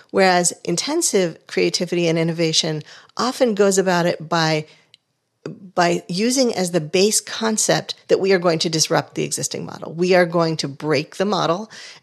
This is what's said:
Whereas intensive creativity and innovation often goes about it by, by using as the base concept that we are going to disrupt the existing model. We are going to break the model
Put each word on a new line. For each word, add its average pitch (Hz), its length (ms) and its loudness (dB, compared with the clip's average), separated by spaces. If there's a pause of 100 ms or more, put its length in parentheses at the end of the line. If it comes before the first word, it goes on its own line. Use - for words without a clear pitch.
(120)
Whereas 185 420 4 (120)
intensive 185 840 -2
creativity 175 600 0
and 165 120 2
innovation 160 640 0 (340)
often 240 380 0
goes 196 240 4
about 180 260 2
it 160 240 -4
by, 160 380 0 (1080)
by 175 320 0
using 233 480 0
as 180 160 -2
the 170 120 0
base 190 380 2
concept 214 720 -2 (140)
that - 120 4
we 190 140 2
are 185 40 4
going 170 200 0
to 175 100 -2
disrupt 160 460 -2
the 156 100 -4
existing 147 400 -6
model. - 300 -12
We 180 200 2
are 180 120 6
going 165 320 0
to 143 100 -4
break 151 480 -4
the 190 80 0
model 185 460 -2 (320)